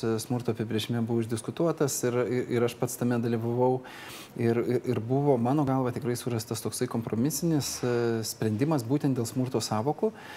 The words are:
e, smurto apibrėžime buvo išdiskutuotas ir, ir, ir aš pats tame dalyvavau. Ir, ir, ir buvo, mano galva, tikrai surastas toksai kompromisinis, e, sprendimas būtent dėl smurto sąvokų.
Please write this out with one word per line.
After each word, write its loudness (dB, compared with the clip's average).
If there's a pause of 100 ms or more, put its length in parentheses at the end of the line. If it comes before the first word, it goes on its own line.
e, 0
smurto -2
apibrėžime -2
buvo 2
išdiskutuotas 0
ir, 2
ir, 0
ir 4
aš -2
pats -2
tame 2
dalyvavau. 2 (500)
Ir, 2
ir, 2 (100)
ir 0
buvo, 4
mano 2
galva, 2
tikrai -2
surastas -4
toksai -2
kompromisinis, 0
e, 0 (320)
sprendimas 0
būtent 0
dėl -2
smurto 0
sąvokų. 0 (260)